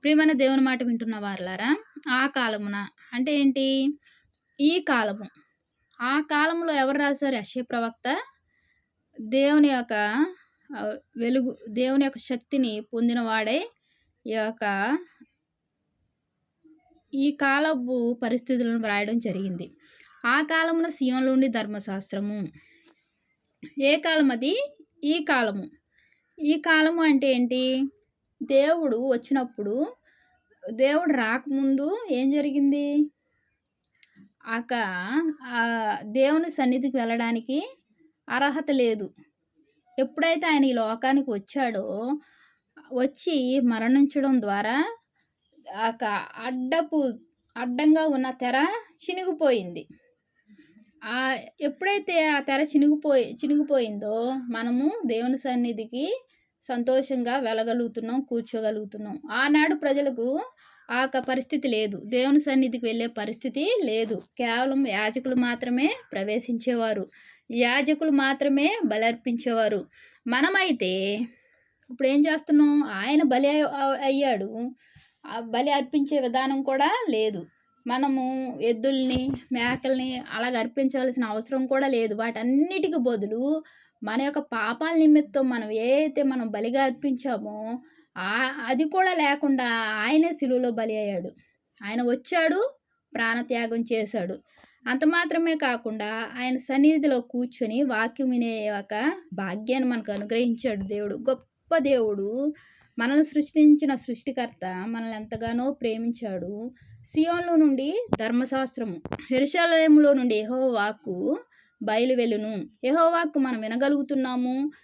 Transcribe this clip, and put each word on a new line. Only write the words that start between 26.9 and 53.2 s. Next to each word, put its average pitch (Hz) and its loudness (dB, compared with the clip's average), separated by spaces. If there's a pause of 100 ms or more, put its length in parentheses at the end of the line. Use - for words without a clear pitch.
అంటే 277 4
ఏంటి? 254 0 (600)
దేవుడు 269 2
వచ్చినప్పుడు, 247 -2 (760)
దేవుడు 294 2
రాకముందు 269 0 (120)
ఏం 269 2
జరిగింది? 285 2 (1400)
ఆక-, 233 -2 (100)
ఆ 233 -2
దేవుని 285 2
సన్నిధికి 262 0
వెళ్ళడానికి 233 -2 (520)
అర్హత 285 0
లేదు. 226 0 (840)
ఎప్పుడైతే 311 0
ఆయన 302 4
ఈ 262 2
లోకానికి 240 0
వచ్చాడో, 226 -4 (760)
వచ్చి 262 0
మరణించడం 254 2
ద్వారా 220 -2 (800)
ఆక 226 -4 (420)
అడ్డపు, 262 -2 (440)
అడ్డంగా 302 4
ఉన్న 262 0
తెర 262 0 (420)
చినిగిపోయింది. 294 0 (1160)
ఆ, 254 -2 (240)
ఎప్పుడైతే 349 0
ఆ 285 2
తెర 277 0
చినిగిపోయి, 294 4